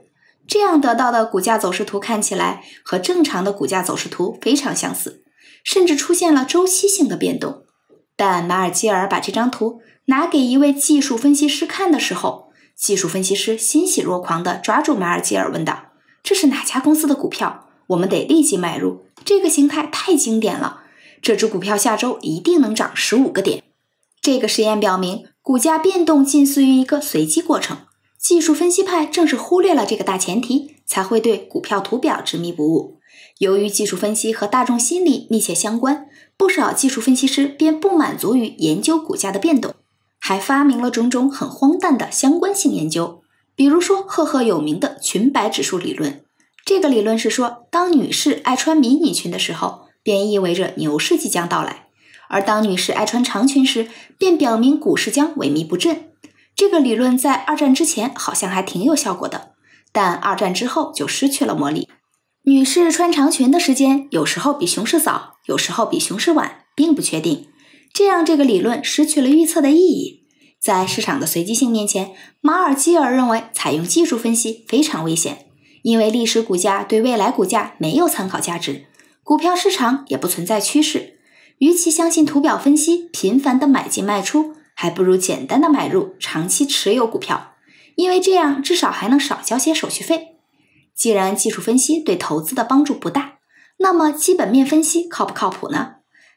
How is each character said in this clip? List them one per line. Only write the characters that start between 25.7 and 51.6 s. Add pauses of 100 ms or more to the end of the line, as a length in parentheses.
变
动
近
似
于
一
个
随
机
过
程。 (380)
技
术
分
析
派
正
是
忽
略
了
这
个
大
前
提， (100)
才
会
对
股
票
图
表
执
迷
不
悟。 (380)
由
于
技
术
分
析
和
大
众
心
理
密
切
相
关， (280)
不
少
技
术
分
析
师
便
不
满
足
于 (100)
研
究
股
价
的
变
动， (440)
还
发
明
了
种
种
很
荒
诞
的
相
关
性
研
究。 (340)
比
如
说
赫
赫
有
名
的
裙
摆
指
数
理
论。 (420)
这
个
理
论
是
说，
当
女
士
爱
穿
迷
你
裙
的
时
候， (200)
便
意
味
着
牛
市
即
将
到